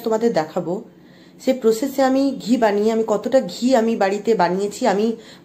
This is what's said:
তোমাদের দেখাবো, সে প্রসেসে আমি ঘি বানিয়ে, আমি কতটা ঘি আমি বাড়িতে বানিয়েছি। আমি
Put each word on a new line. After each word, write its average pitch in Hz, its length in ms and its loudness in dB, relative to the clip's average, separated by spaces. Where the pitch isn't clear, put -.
তোমাদের 220 260 0
দেখাবো, 175 520 -4
সে 254 100 0
প্রসেসে 254 500 0
আমি 269 380 2
ঘি 233 160 0
বানিয়ে, 214 360 2
আমি 226 140 0
কতটা 220 340 0
ঘি 240 360 0
আমি 226 200 2
বাড়িতে 202 380 0
বানিয়েছি। 190 520 0
আমি 220 300 0